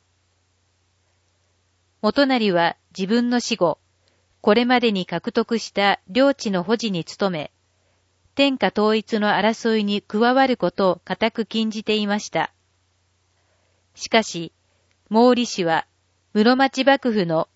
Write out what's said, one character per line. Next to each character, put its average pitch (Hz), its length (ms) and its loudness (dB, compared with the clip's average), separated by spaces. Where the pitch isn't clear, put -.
元 269 220 2
就 233 260 0
は 170 260 0
自 185 120 -6
分 240 240 0
の 247 80 0
死 233 160 -4
後、 165 240 -2
こ 208 120 2
れ 240 100 2
ま 247 160 2
で 240 120 2
に 185 160 -4
獲 - 240 -6
得 226 260 -2
し - 160 -10
た 196 340 0
領 269 280 2
地 - 160 -6
の 175 120 -2
保 214 140 -2
持 220 140 -4
に 170 120 -4
努 - 280 -4
め、 156 200 -10
天 269 240 0
下 190 80 0
統 214 280 2
一 220 240 -4
の 208 100 0
争 220 480 0
い 214 60 0
に 202 180 -2
加 - 180 -6
わ 254 260 4
る 254 100 0
こ 180 140 -2
と 190 220 0
を 170 120 -4
固 220 280 -4
く 220 160 -6
禁 220 240 -4
じ 208 120 -10
て 214 120 -2
い 208 100 -2
ま 202 140 -4
し - 100 -12
た。 - 240 -6
し - 120 -14
か 226 140 2
し、 170 320 -10
毛 240 260 4
利 240 100 -2
氏 185 200 -4
は 160 220 0
室 214 220 4
町 262 300 -2
幕 269 260 2
府 208 140 0
の 165 300 -2